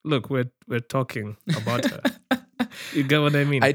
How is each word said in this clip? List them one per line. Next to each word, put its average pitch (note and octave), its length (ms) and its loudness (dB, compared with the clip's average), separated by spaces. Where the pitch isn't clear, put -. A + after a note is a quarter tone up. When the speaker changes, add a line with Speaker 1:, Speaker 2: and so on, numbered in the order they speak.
Speaker 1:
look, C#3+ 260 -2
we're, B2 200 0
we're A#2+ 140 -2
talking A2 560 -6
about A#2 300 0
her. - 200 -4
Speaker 2:
<laughs> - 60 -2
Speaker 1:
You D3 120 2
get C#3+ 160 4
what D3 140 4
I C#3+ 100 4
mean? C#3+ 200 2
Speaker 2:
I, C#3+ 100 6